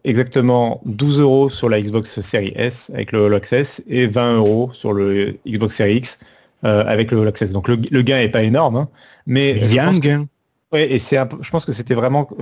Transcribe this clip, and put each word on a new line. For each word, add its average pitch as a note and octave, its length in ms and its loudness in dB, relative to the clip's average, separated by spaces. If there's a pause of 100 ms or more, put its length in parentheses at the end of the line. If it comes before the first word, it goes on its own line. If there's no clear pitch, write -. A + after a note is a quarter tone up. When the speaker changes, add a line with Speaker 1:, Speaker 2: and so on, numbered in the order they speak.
Speaker 1:
exactement B2 800 2
douze C#3 360 0
euros C3+ 280 4
sur B2 220 -2
la G#2+ 100 2
Xbox G#2+ 400 -4
Series G#2 340 -4
S - 380 -6
avec A#2 200 -8
le G#2+ 120 0
All G#2 100 2
Access B2 540 -2
et B2+ 180 0
vingt A#2+ 280 0
euros A2 400 2
sur A2 180 -6
le G2+ 540 -2
Xbox A2 300 -4
Series G#2+ 200 2
X, B2+ 220 -6 (480)
euh, G#2+ 200 2
avec A2+ 240 0
le A2 120 2
All G#2+ 60 2
Access. G#2 240 -4
Donc G2 160 -4
le, A#2+ 100 2 (120)
le C3 120 2
gain C3 160 2
est A#2 100 2
pas A2+ 140 0
énorme, A#2+ 340 2
hein, D3 120 -2 (380)
mais C#3 260 2
Speaker 2:
Il A2 120 0
y A2+ 120 4
Speaker 1:
je - 20 4
Speaker 2:
a D3 80 2
Speaker 1:
pense F#3+ 100 4
Speaker 2:
un D#3+ 40 4
Speaker 1:
que C3+ 60 -4
Speaker 2:
gain. D3 200 2 (440)
Speaker 1:
Ouais, D3+ 220 2
et B2 60 0
c'est - 180 0
un C3 80 2
peu, A#2+ 160 -8
je C#3+ 100 -14
pense E3 140 -2
que C#3 80 -6
c'était A#2+ 220 -4
vraiment, C3 340 0 (140)